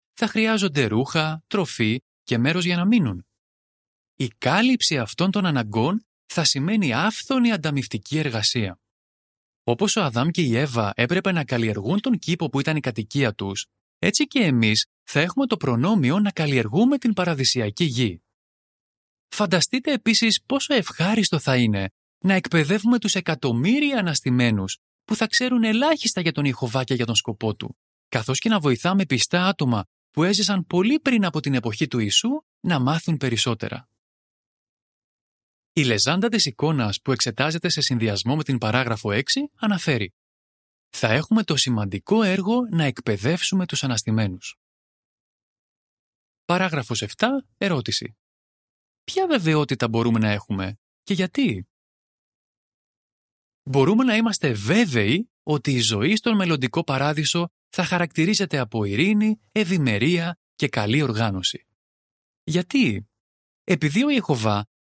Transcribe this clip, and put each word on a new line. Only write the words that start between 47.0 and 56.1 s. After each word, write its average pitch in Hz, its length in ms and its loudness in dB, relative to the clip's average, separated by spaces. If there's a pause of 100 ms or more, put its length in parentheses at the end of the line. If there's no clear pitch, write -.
εφτά, 254 440 -2 (120)
ερώτηση. 131 600 -4 (840)
Ποια 381 240 -2
βεβαιότητα 156 600 2
μπορούμε 113 320 2
να 107 100 2
έχουμε 104 500 -4 (240)
και - 100 -4
γιατί; 180 540 -2 (2000)
Μπορούμε 143 400 4
να 247 120 2
είμαστε 214 380 0
βέβαιοι 127 800 2 (120)
ότι 151 280 -2
η 127 80 2
ζωή 113 360 0